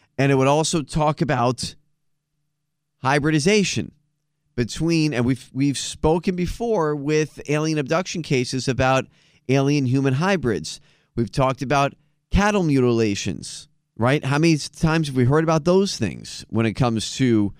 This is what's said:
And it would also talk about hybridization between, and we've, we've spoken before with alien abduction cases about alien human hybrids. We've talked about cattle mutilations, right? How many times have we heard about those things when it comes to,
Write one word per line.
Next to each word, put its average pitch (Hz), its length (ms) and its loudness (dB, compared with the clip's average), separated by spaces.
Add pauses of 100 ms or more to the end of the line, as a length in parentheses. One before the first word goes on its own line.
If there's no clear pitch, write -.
(160)
And 139 160 2
it 135 40 4
would 131 120 4
also 151 340 0
talk 151 380 -2
about 123 540 -2 (1300)
hybridization 151 880 0 (640)
between, 156 560 0
and 120 120 0
we've, 127 280 -2
we've 135 260 -2
spoken 170 560 -2
before 175 640 -2
with 147 520 -2
alien 151 300 -2
abduction 160 440 -4
cases 127 460 -2
about 131 380 0 (420)
alien 139 380 2
human 135 280 2
hybrids. 135 640 -2 (360)
We've 113 140 -2
talked 131 300 0
about 139 340 0 (360)
cattle 202 320 2
mutilations, 117 1080 0 (280)
right? 131 280 0
How 139 140 0
many 165 180 4
times 156 520 0
have 131 80 -8
we 127 80 4
heard 151 200 4
about 160 200 0
those 185 320 2
things - 520 -8
when 113 180 0
it 104 80 -2
comes 113 420 -2
to, 113 440 2